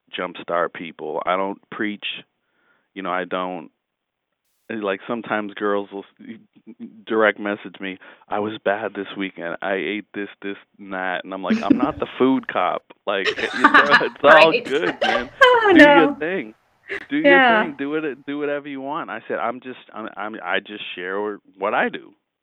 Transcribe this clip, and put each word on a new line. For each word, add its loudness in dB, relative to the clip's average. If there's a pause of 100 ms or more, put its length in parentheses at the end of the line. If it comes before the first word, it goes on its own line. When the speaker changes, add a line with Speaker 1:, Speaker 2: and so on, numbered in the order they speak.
(180)
Speaker 1:
jumpstart -4
people. -10
I 0
don't -6 (100)
preach, -8 (880)
you -12
know, -6
I -2
don't, -8 (960)
like, -4
sometimes -4
girls -4
will -12 (140)
s-, -18 (680)
direct 2
message -6
me, -10 (280)
"I -4
was -4
bad -2
this -8
weekend. -8
I -4
ate -4 (100)
this, -8 (120)
this, -10 (220)
and -16
that." -4
And -12
I'm -10
like, 0
"I'm 0
not -2
the -4
Speaker 2:
<laughs> -10
Speaker 1:
food 2
cop." -2 (220)
Like, -2 (100)
<laughs> -4
you 4
know, 4
it's -2
all 10
Speaker 2:
Right. -2
Speaker 1:
good, -2
man. 0
Speaker 2:
<laughs> -12
Oh, 6
Speaker 1:
Do 12
Speaker 2:
no. 10
Speaker 1:
your 4
thing. -6 (540)
Do -2
Speaker 2:
Yeah. 6
Speaker 1:
your -2
thing. -10
Do -6
it, -6
do -6
whatever -4
you -10
want. -8
I -10
said, -4
"I'm -4
just, -16 (140)
I'm, -12
I'm, -10
I -2
just -8 (120)
share -6 (220)
what 0
I 2
do." -14 (280)